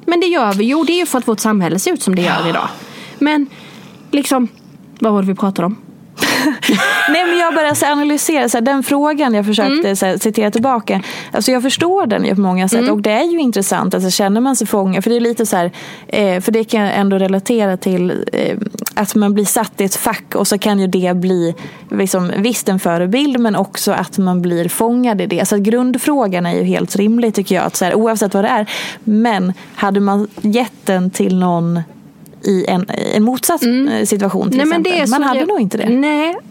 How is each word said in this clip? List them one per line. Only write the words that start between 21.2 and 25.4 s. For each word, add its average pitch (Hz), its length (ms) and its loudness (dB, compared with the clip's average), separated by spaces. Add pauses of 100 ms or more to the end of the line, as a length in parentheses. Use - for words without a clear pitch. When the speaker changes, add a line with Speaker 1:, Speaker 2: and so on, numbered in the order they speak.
Speaker 2:
liksom, 190 480 0
visst 214 300 -2
en 190 120 2
förebild, 202 600 0
men 220 160 0
också 196 360 -2
att 180 260 -2
man 180 240 2
blir 175 260 0
fångad 233 520 0
i 175 60 -2
det. 175 220 0